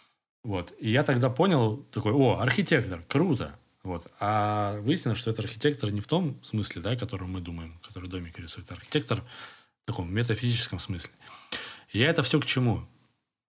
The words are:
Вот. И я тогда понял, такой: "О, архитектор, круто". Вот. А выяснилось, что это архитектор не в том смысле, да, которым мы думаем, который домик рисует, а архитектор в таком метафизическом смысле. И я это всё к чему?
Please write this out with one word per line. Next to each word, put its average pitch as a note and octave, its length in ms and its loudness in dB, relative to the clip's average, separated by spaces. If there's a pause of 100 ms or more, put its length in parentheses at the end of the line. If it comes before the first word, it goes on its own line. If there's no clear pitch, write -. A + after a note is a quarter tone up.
(440)
Вот. F#2+ 360 -4
И A2 100 -2
я B2+ 140 4
тогда B2+ 260 4
понял, C3 480 4 (140)
такой: G#2+ 220 0
"О, B2 260 6
архитектор, A#2 680 2
круто". C#3 460 2 (280)
Вот. F2 240 -6 (120)
А G#2 600 0
выяснилось, B2 380 0
что A2+ 120 -2
это A2 100 -2
архитектор A#2+ 500 0
не G#2 100 -2
в - 60 -10
том D#3 360 0
смысле, - 380 -4
да, G#2+ 140 0
которым F#2 380 -6
мы F#2 80 -6
думаем, E2 460 -10
который F2+ 220 -12
домик F2+ 300 -10
рисует, F2 320 -12
а F2 40 -10
архитектор - 460 -2
в - 680 -16
таком F2+ 260 -4
метафизическом A#2 680 0
смысле. F2 320 -6 (840)
И G2+ 60 0
я C#3 100 6
это D#3+ 140 2
всё D3+ 160 4
к D3 60 -2
чему? A2+ 420 2 (640)